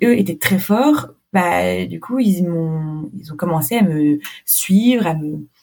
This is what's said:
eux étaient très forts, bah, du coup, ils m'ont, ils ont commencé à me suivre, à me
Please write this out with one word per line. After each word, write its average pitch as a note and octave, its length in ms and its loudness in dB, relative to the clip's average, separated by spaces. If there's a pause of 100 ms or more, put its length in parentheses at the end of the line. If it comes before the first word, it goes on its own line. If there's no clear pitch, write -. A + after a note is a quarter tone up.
eux A#3+ 120 4
étaient F#3 200 -2
très F#3 240 0
forts, C#4 480 2 (240)
bah, F3+ 540 0
du E3+ 120 -8
coup, A#3+ 220 -4
ils F#3 260 2
m'ont, D#3+ 720 -4
ils D#3 140 -16
ont D3 40 -12
commencé E3+ 380 -2
à A#3 80 4
me D3+ 380 2 (260)
suivre, A3 600 2
à D#3+ 60 -2
me D3+ 340 -6 (140)